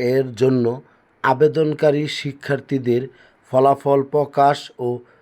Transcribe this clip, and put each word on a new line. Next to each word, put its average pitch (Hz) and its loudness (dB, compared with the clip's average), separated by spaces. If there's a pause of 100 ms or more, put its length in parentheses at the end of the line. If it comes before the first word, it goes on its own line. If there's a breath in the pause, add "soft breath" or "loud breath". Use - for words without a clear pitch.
(140)
এর 135 0 (100)
জন্য 127 2 (580 soft breath)
আবেদনকারী 147 0 (160)
শিক্ষার্থীদের 127 -4 (500 soft breath)
ফলাফল 139 2 (120)
প্রকাশ 143 2 (220)
ও 127 -4 (340 soft breath)